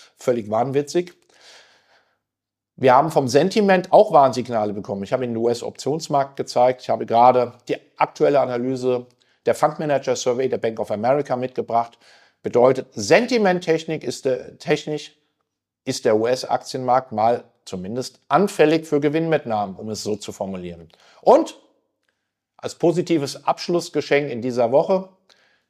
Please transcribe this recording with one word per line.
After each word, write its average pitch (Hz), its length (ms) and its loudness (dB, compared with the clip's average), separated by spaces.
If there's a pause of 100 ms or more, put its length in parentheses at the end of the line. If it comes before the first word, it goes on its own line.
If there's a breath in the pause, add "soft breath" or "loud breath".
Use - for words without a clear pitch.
(160 soft breath)
Völlig 117 340 -4
wahnwitzig. 139 640 -2 (1600 soft breath)
Wir 127 180 4
haben 151 160 4
vom 139 180 0
Sentiment 185 640 2
auch 170 200 6
Warnsignale 117 600 2
bekommen. 101 300 -8
Ich 98 80 -10
habe 127 120 0
Ihnen 120 100 -6
den 113 80 -4
U-S-Optionsmarkt 135 920 -4
gezeigt. 127 460 0
Ich - 80 -6
habe 113 160 -4
gerade 120 480 4 (140)
die 143 100 -4 (180)
aktuelle 143 440 0
Analyse 123 640 -2 (400)
der 120 80 2
Fundmanager 147 600 -2
Survey 127 340 -2
der 117 100 -4
Bank 113 220 -6
of 104 100 -6
America 131 440 -2
mitgebracht. 123 640 -4 (440 soft breath)
Bedeutet, 127 500 2
sentimenttechnisch 175 1120 0
ist 127 220 -6
der, - 320 -4
technisch - 580 -6 (680)
ist - 200 -6
der 110 120 4
U-S-Aktienmarkt 127 960 -2
mal 117 320 0 (200)
zumindest 98 640 -10
anfällig 160 580 2
für 147 140 0
Gewinnmitnahmen, 143 760 -2
um 107 120 -12
es 107 140 -8
so 104 140 -4
zu 104 160 -12
formulieren. 90 560 -10 (340 soft breath)
Und 277 340 4 (1080)
als 113 140 -10
positives 165 680 -2
Abschlussgeschenk 147 840 -2
in 120 100 -8
dieser 120 300 -2
Woche 185 380 2 (600)